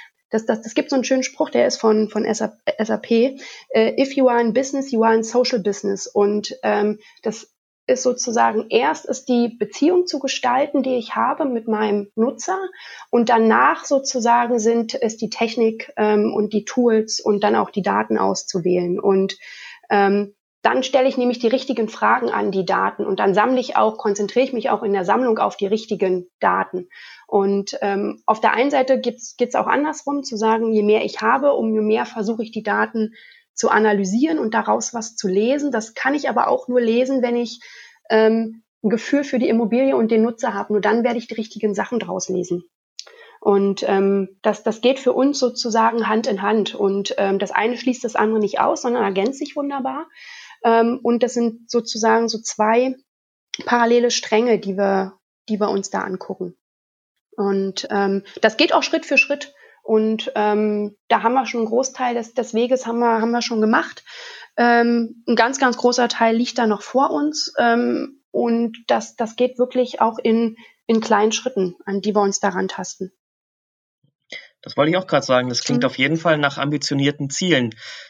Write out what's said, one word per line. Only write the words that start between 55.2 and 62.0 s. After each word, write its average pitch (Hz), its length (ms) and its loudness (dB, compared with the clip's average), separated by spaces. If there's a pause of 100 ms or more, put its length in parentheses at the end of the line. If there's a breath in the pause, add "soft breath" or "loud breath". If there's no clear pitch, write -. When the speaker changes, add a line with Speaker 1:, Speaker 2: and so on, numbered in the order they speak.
Speaker 1:
die 208 120 -2
wir 208 100 0
uns 196 200 -4
da 226 100 -4
angucken. 185 560 -8 (800)
Und, 196 540 -2
ähm, 196 320 0 (180 loud breath)
das 220 160 2
geht 330 160 2
auch 277 120 2
Schritt 320 200 -2
für 277 140 0
Schritt. - 360 0 (280 soft breath)
Und, 220 540 0
ähm, 208 580 0 (140)
da 214 160 2
haben 233 100 2
wir 262 120 0
schon 233 160 -2
einen 220 60 -2
Großteil 247 460 -2